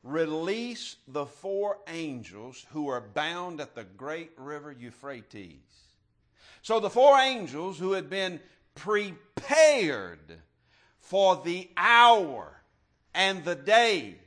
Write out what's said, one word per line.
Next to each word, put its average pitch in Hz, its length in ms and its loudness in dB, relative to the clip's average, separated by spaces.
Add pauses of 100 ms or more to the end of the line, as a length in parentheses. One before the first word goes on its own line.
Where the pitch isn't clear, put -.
'Release 165 920 -6 (120)
the 139 180 -8
four 196 640 -6
angels 127 800 -12
who 151 180 -8
are 123 120 -4
bound 156 600 -8
at 135 140 -14
the 117 80 -14
great 139 560 -14
river 147 320 -16
Euphrates.'" 117 1300 -20 (680)
So 226 160 -2
the 208 100 -2
four 269 300 8
angels 185 640 -4
who 185 120 -2
had 185 160 -4
been 185 320 -6 (360)
prepared 170 1600 0 (600)
for 185 420 2
the 175 340 -6
hour 190 840 4 (500)
and 190 320 0
the 175 120 -4
day 170 720 2